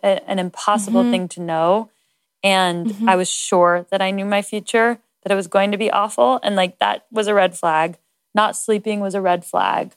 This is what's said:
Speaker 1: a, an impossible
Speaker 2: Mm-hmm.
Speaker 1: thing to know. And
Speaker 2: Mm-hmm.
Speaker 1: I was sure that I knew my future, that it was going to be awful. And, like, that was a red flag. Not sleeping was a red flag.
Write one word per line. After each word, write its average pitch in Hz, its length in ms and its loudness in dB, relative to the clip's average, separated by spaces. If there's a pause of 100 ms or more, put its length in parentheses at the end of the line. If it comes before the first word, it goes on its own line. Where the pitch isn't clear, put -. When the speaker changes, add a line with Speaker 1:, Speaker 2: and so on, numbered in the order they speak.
Speaker 1:
a, 196 260 0
an 196 100 -2
impossible 208 640 0
Speaker 2:
Mm-hmm. 240 80 2
Speaker 1:
thing 180 180 -2
to - 120 -14
know. 170 480 0 (540)
And 185 440 2
Speaker 2:
Mm-hmm. 220 200 -2
Speaker 1:
I 190 80 4
was 185 140 0
sure 175 600 2
that 196 120 -2
I 190 100 -2
knew 196 140 -4
my 202 160 0
future, 226 580 -2 (240)
that 190 80 -2
it 202 40 4
was 190 120 -4
going 196 240 2
to 208 60 -4
be 214 120 -2
awful. 233 540 2
And, 202 140 -2
like, 185 220 -2
that 208 300 -2
was 220 180 -2
a 214 60 0
red 185 240 2
flag. 165 400 0 (380)
Not 208 220 0
sleeping 208 420 -2
was 196 160 -4
a 202 60 -2
red 175 240 0
flag. - 520 -2